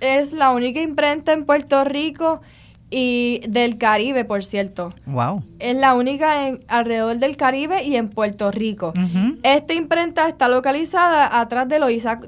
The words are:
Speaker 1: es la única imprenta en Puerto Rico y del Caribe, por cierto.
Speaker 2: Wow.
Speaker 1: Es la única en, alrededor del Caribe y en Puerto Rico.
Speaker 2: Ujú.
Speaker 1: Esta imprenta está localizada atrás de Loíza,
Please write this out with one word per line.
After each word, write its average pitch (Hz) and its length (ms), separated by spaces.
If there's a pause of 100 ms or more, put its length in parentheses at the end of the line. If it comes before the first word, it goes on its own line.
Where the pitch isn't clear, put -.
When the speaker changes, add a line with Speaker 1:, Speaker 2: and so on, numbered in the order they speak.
Speaker 1:
es 277 320
la 294 180
única 247 300
imprenta 302 520
en 311 120
Puerto 285 400
Rico 311 580 (480)
y 240 580
del 240 300
Caribe, 233 460
por 202 200
cierto. 190 500 (120)
Speaker 2:
Wow. 135 360 (160)
Speaker 1:
Es 247 160
la 262 200
única 277 520
en, 262 220
alrededor 233 480
del 269 200
Caribe 294 460
y 277 140
en 226 120
Puerto 208 440
Rico. 202 440
Speaker 2:
Ujú. 185 460
Speaker 1:
Esta 285 320
imprenta 330 540
está 320 200
localizada 285 920
atrás 240 260
de 294 140
Loíza, 233 480